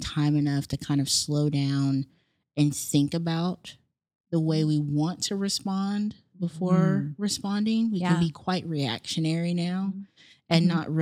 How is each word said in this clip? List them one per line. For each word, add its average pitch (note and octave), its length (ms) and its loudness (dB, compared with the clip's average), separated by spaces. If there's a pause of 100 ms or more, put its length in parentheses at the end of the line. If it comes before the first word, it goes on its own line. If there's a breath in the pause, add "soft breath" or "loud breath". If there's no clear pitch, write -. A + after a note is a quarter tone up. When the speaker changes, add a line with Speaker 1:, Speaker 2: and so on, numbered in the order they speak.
(160)
Speaker 1:
time D3 180 2
enough C#3+ 340 0
to C#3+ 100 -4
kind C#3 220 -2
of C3+ 100 -2
slow D3 400 0
down C#3 560 0 (500 soft breath)
and D3 180 2
think C#3+ 380 0
about E3 640 -4 (540)
the E3+ 100 2
way D#3 200 2
Speaker 2:
Mm-hmm. D#3 80 2
Speaker 1:
we D3+ 120 4
want D3 440 0
to G3+ 120 -2
respond G3 800 -2 (260)
before E3 640 2
Speaker 2:
Mm-hmm. D3+ 180 -8
Speaker 1:
responding. G#3+ 720 0
We F#3 80 0
can F3+ 140 2
Speaker 2:
Yeah. F3+ 60 2
Speaker 1:
be E3 100 2
quite - 360 -4
reactionary D#3+ 840 -2
now F3+ 400 -2
Speaker 2:
Mm-hmm. F#3+ 80 -10 (480 soft breath)
Speaker 1:
and E3 200 6
Speaker 2:
Mm-hmm. E3+ 100 2
Speaker 1:
not D#3 240 -4